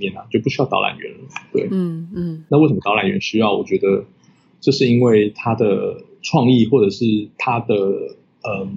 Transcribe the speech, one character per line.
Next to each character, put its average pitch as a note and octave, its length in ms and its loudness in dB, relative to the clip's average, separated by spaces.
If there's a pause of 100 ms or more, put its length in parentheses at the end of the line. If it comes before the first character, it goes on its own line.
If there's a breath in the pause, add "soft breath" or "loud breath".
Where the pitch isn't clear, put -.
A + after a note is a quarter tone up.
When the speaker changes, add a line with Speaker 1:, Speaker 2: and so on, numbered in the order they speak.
Speaker 1:
面 G2 160 -6
啊， - 160 -16
就 - 80 0
不 - 80 -4
需 - 120 -2
要 B2+ 60 2
导 - 140 -2
览 - 180 -4
员 - 140 -14
了。 - 60 -20 (340)
对。 - 180 -2
Speaker 2:
嗯， E3+ 420 -4
嗯。 E3 380 -8
Speaker 1:
那 D3 80 4
为 D#3 80 6
什 C3+ 80 0
么 F#2+ 80 -4
导 G2+ 140 -2
览 G2 120 0
员 G2 120 -2
需 - 180 -4
要？ G#2 180 2
我 F#2+ 60 -4
觉 F#2+ 160 -2
得 G2 260 0 (560 soft breath)
这 C3+ 120 2
是 C3+ 160 0
因 A#2+ 120 4
为 G#2+ 300 4
他 A2+ 240 -4
的 G2 480 -2 (200)
创 C3 280 2
意， A#2 160 6
或 A#2+ 160 4
者 G2 80 4
是 A2 140 -4 (340)
他 A#2+ 220 -2
的， A#2 160 -2 (680)
呃， G2 340 -6